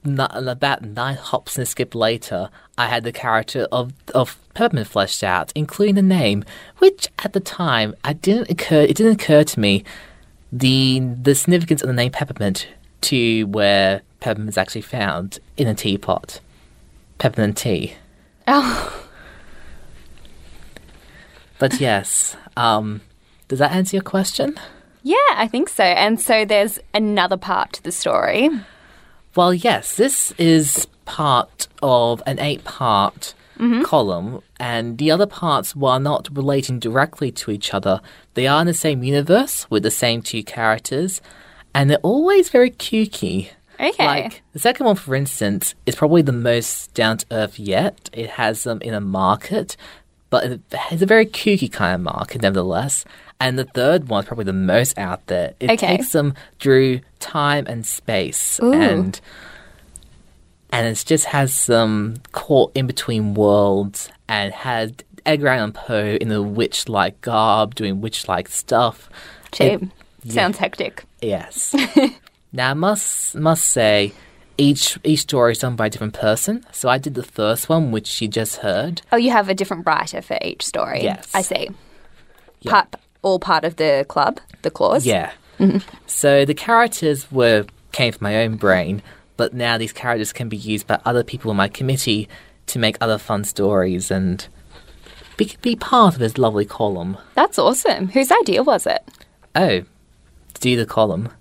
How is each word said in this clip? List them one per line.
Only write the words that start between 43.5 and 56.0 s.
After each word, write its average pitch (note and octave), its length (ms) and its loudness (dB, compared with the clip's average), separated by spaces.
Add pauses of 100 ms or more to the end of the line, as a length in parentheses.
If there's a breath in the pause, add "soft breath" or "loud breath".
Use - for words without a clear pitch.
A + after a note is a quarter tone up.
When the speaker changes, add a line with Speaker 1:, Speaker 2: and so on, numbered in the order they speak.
Speaker 2:
Okay. - 260 0
Speaker 1:
Like, - 360 -4 (100)
the D3 80 -14
second B3 280 2
one, G3+ 100 4
for C3+ 180 -4
instance, A2 580 -2 (120)
is A2+ 100 -2
probably D#3 260 4
the C#3 120 2
most A#2+ 640 -2
down-to-earth A2 600 -2
yet. G#2 540 -2
It A2+ 200 -10
has A2+ 320 -2
them A2+ 180 -6
in A2+ 120 -8
a G#2 60 -4
market, G2 800 -2 (520 loud breath)
but - 140 0
it B2 180 -6 (120)
has - 280 -4
a G3 40 4
very A3 200 6
kooky G3+ 460 0
kind F#2 240 -2
of F2+ 60 -4
market, - 400 -6
nevertheless. F#2+ 640 0 (340 loud breath)
And B2+ 180 0
the C3 80 -2
third C3+ 440 0
one G2+ 140 0
is - 40 -10
probably A#2 180 -8
the G2 80 -2
most F#2+ 440 2
out F#2 300 -8
there. F2 340 -2
It F#3+ 80 -2
Speaker 2:
Okay. G#3+ 260 2
Speaker 1:
takes B3+ 160 -4